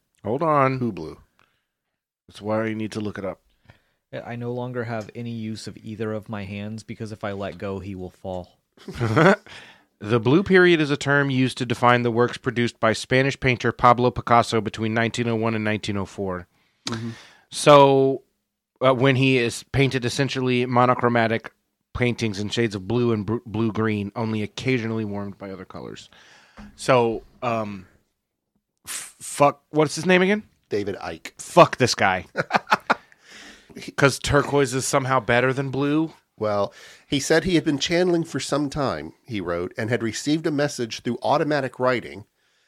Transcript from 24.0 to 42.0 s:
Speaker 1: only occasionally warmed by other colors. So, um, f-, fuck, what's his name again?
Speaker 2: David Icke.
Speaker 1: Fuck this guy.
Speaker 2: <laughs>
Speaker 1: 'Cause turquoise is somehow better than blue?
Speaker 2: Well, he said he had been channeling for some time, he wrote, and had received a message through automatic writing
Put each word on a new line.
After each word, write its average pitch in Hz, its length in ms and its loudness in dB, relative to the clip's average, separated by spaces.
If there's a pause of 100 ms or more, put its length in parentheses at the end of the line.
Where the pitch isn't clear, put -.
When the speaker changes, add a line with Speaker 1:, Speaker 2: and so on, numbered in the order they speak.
Speaker 1:
only 110 260 -4
occasionally 113 640 -4
warmed 101 320 -10
by 98 120 -14
other 92 140 -14
colors. 60 460 -16 (640)
So, 117 460 2 (200)
um, 104 440 -6 (1000)
f-, - 360 -14
fuck, - 500 2
what's 151 240 0
his 160 100 -8
name 180 160 4
again? 208 220 2 (260)
Speaker 2:
David 101 280 -4
Icke. - 440 -14
Speaker 1:
Fuck - 380 6
this 123 160 2
guy. 92 400 0
Speaker 2:
<laughs> - 1600 -6
Speaker 1:
'Cause 135 220 4
turquoise 139 560 0
is 131 120 -4
somehow 131 340 0
better 123 320 2
than 135 180 -4
blue? 147 420 -2 (240)
Speaker 2:
Well, 101 380 -2 (320)
he 139 140 -2
said 160 240 2
he 180 100 2
had 151 100 4
been 151 140 0
channeling 175 460 2
for 135 160 -6
some 143 280 -2
time, 95 440 -4 (120)
he 107 160 -6
wrote, 87 380 -4
and 110 100 -4
had 113 140 -2
received 147 460 -2
a - 20 0
message 139 520 -4
through 120 200 -4
automatic 143 560 -2
writing 101 460 -2 (440)